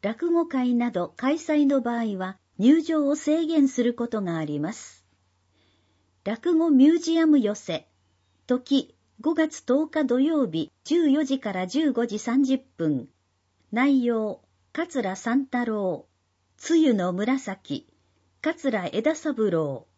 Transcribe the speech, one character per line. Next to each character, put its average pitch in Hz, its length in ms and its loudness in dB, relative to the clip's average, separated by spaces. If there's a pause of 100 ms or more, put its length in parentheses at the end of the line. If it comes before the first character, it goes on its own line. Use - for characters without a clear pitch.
落 226 280 -4
語 339 160 2
会 254 280 0
な 240 160 0
ど 175 260 -6
開 277 200 -2
催 302 280 0
の 269 160 2
場 233 200 -4
合 208 180 -4
は、 185 180 -8 (220)
入 285 240 6
場 311 260 0
を 294 80 2
制 311 300 0
限 302 220 2
す 247 140 -2
る 240 120 0
こ 233 140 -6
と 220 120 -4
が 170 160 -4
あ 160 80 -4
り 147 160 -6
ま 170 140 -6
す。 - 320 -20 (1200)
落 320 300 0
語 330 140 2
ミ 269 160 8
ュ 320 80 6
ー 339 40 2
ジ 330 220 0
ア 320 60 4
ム 294 120 6
寄 208 160 0
せ。 - 320 -8 (640)
時、 254 480 -2 (240)
五 320 140 -2
月 320 280 -2
十 294 240 0
日 311 180 -2
土 247 140 0
曜 285 300 0
日、 165 240 -6 (100)
十 320 260 2
四 285 140 2
時 269 160 -2
か 214 140 -8
ら 185 160 -4
十 294 240 0
五 233 120 0
時 214 140 -6
三 247 240 0
十 262 160 0
分。 151 500 -4 (600)
内 254 340 0
容、 220 380 -4 (300)
桂 262 420 -6
三 247 300 -2
太 247 200 -4
郎。 202 440 -4 (480)
露 311 380 2
の 185 180 0
紫。 202 720 -6 (560)
桂 233 500 -4
枝 294 220 0
三 - 220 -6
郎。 160 500 -2 (120)